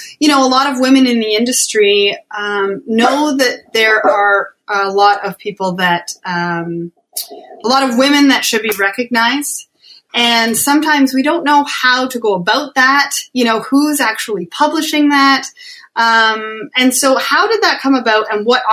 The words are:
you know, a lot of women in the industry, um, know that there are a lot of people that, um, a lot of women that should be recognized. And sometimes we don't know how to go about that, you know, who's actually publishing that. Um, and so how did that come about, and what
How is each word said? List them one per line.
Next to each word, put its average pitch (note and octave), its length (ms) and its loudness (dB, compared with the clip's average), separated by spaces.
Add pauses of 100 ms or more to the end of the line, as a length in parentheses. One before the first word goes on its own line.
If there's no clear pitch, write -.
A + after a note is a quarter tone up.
(200)
you D4+ 80 2
know, C#4 180 4
a C4 40 2
lot C4+ 220 2
of B3+ 80 -6
women C4 280 4
in A#3 120 0
the G#3+ 160 -2
industry, G#3 840 0 (180)
um, G3+ 500 -4
know C4 520 0
that - 360 -4
there A3 320 2
are G3+ 440 2 (180)
a G3 220 -4
lot G3+ 340 2
of G3 140 -8
people F#3+ 380 -6
that, F3 360 -2 (140)
um, E3+ 680 -6 (720)
a - 40 -2
lot C4 220 2
of A#3 80 0
women C#4+ 320 4
that B3 140 2
should G#3+ 200 -2
be G#3+ 140 -2
recognized. A#3+ 880 -2 (460)
And A#3 440 0
sometimes C#4+ 560 0
we C4 80 0
don't D#4+ 220 -2
know C#4+ 220 2
how B3+ 420 -2
to B3 120 -8
go G#3+ 140 0
about G#3+ 400 -2
that, C4+ 380 2 (200)
you B3+ 140 0
know, A#3 160 0
who's C#4+ 400 0
actually G#3+ 460 -4
publishing D4+ 640 0
that. C#4 360 2 (500)
Um, A3 800 0
and B3+ 180 2
so C4 240 2
how D#4+ 300 0
did G#4+ 140 0
that E4+ 180 0
come C4+ 140 0
about, A3+ 400 0
and G#3 120 -4
what B3 280 0